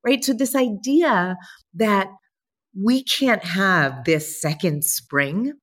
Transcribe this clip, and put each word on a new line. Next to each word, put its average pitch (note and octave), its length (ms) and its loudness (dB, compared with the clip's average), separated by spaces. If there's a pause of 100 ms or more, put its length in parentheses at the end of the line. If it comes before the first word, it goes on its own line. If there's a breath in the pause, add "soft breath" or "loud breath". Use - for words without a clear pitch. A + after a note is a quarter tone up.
right? B3 220 0
So C4+ 80 0
this B3 220 -2
idea A#3+ 800 0 (380 loud breath)
that G3 340 2 (680)
we A#3+ 260 0
can't B3 420 0
have E3+ 580 0
this D#3 380 0
second D3+ 420 -2
spring D#3 800 -2